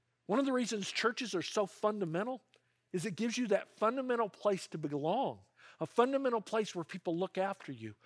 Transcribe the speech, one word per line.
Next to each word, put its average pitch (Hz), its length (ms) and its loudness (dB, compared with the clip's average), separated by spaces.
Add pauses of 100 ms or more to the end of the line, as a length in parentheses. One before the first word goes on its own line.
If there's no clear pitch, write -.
(260)
one 214 140 2
of 277 60 2
the 269 80 2
reasons 226 360 0
churches 226 460 -2
are 160 80 0
so 202 240 0
fundamental 208 760 -2 (520)
is 180 120 -2
it 190 100 -4
gives 226 220 -2
you 247 100 0
that 196 200 2 (100)
fundamental 233 520 2
place - 400 0
to 170 100 -6
belong, 151 580 0 (420)
a 160 60 -2
fundamental 254 560 4
place 220 340 -2
where 170 80 -2
people 170 340 -4
look 185 200 -2
after 190 340 -2
you, 110 220 -10 (120)